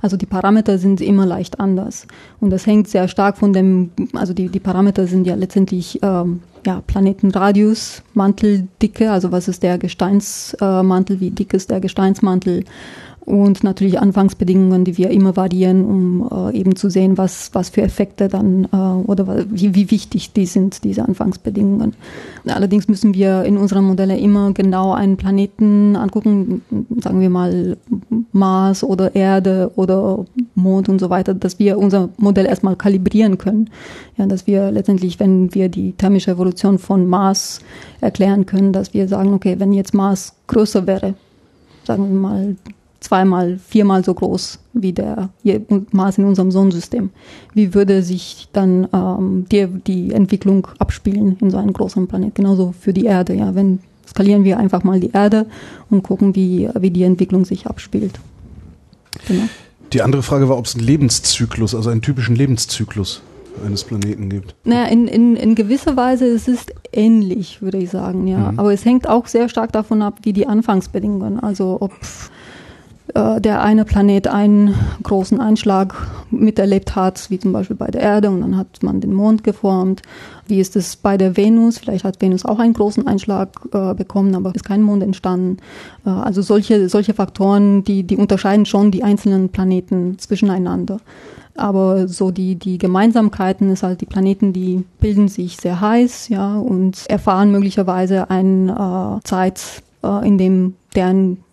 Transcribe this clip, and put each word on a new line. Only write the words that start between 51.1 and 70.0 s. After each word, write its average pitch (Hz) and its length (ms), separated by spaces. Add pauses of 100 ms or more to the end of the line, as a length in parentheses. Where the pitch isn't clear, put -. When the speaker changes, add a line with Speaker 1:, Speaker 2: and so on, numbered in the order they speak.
Speaker 1:
in 190 100
so 185 60
einem 196 160
großen 190 340
Planet? 190 260
Genauso 190 460
für - 140
die 196 140
Erde, 180 280
ja. 190 220
Wenn, 190 240 (260)
skalieren 202 380
wir 185 140
einfach 185 260
mal 185 160
die 175 100
Erde 208 360 (440)
und 190 140
gucken, 190 320
wie, 185 320 (100)
wie 185 140
die 180 100
Entwicklung 185 420
sich 185 220
abspielt. - 540 (1080)
Genau. 202 220 (440)
Speaker 2:
Die 127 100
andere 135 200
Frage 139 260
war, 131 80
ob's 113 200
einen 117 80
Lebenszyklus, 120 880
also 117 160
einen 113 120
typischen 120 340
Lebenszyklus 113 840 (460)
eines 101 160
Planeten 104 460
gibt. 98 260 (100)
Speaker 1:
Naja, 240 200
in, 233 240
in, 233 260
in 220 220
gewisser 254 400
Weise 254 300
es 233 200
ist 247 260 (200)
ähnlich, 208 680
würde 190 160
ich 180 120
sagen, 185 380
ja. 196 240
Speaker 2:
Mhm. - 80
Speaker 1:
Aber 202 120
es 202 120
hängt 247 240
auch 240 180
sehr 240 220
stark 226 240
davon 214 300